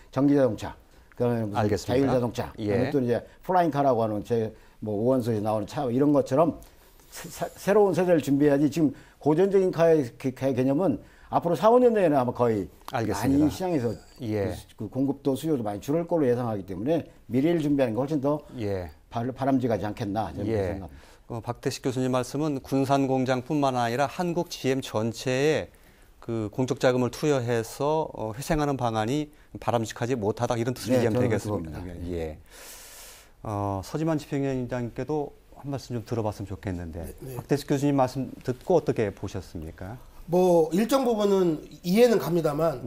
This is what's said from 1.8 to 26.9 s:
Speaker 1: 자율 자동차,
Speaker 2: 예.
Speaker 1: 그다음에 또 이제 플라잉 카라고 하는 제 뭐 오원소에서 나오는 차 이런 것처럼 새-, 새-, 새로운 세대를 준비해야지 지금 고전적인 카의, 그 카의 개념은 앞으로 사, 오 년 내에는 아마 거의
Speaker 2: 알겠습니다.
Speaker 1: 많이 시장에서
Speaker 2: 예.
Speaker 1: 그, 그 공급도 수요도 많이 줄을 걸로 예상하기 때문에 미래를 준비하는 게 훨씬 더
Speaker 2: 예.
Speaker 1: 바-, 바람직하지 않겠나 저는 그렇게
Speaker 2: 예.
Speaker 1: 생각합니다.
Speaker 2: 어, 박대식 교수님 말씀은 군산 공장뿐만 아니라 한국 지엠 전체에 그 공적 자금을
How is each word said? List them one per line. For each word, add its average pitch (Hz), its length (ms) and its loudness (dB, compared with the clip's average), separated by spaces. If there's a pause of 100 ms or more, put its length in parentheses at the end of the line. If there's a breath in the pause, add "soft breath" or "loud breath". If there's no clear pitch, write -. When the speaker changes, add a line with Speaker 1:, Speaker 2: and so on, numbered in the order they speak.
Speaker 1:
자율 135 140 4
자동차, 123 520 -2
Speaker 2:
예. 107 80 -4
Speaker 1:
그다음에 123 240 2
또 143 100 2
이제 120 240 0 (160 loud breath)
플라잉 175 300 2
카라고 131 320 2
하는 107 200 -2
제 110 300 -2 (260 soft breath)
뭐 107 140 -6
오원소에서 117 480 0
나오는 107 240 -2
차 147 200 -6
이런 135 280 2
것처럼 139 460 2 (500 soft breath)
새-, - 200 -14
새-, 175 260 -8
새로운 196 400 4
세대를 175 260 4
준비해야지 143 480 4
지금 143 240 2 (240 loud breath)
고전적인 185 540 4
카의, 160 480 4
그 135 160 -4
카의 135 180 0
개념은 135 480 2 (280 loud breath)
앞으로 165 260 0
사, 202 160 4
오 240 80 8
년 240 140 6
내에는 175 220 4
아마 123 160 2
거의 113 360 2 (240)
Speaker 2:
알겠습니다. 117 480 0
Speaker 1:
많이 151 120 4
시장에서 139 440 -2 (260)
Speaker 2:
예. 107 240 -2
Speaker 1:
그, 90 100 -4 (220)
그 104 120 -8
공급도 139 460 -2
수요도 147 280 -2
많이 104 180 -6
줄을 165 260 -2
걸로 160 200 0
예상하기 113 400 -2
때문에 117 400 -2 (180 loud breath)
미래를 151 360 0
준비하는 139 340 0
게 113 40 -2
훨씬 143 220 -2
더 147 180 0 (200)
Speaker 2:
예. 95 320 -4 (180)
Speaker 1:
바-, 117 220 -6
바람직하지 123 520 0
않겠나 104 500 -4
저는 101 120 -6
그렇게 110 80 -2
Speaker 2:
예. 98 140 0
Speaker 1:
생각합니다. 85 340 -8 (280 loud breath)
Speaker 2:
어, 117 120 -8
박대식 - 400 -6
교수님 127 300 0
말씀은 135 480 -2
군산 135 480 0
공장뿐만 131 680 0
아니라 123 300 0
한국 170 460 -4
지엠 131 300 -2
전체에 127 880 -2 (500 soft breath)
그 113 320 -6
공적 127 280 -2
자금을 127 300 2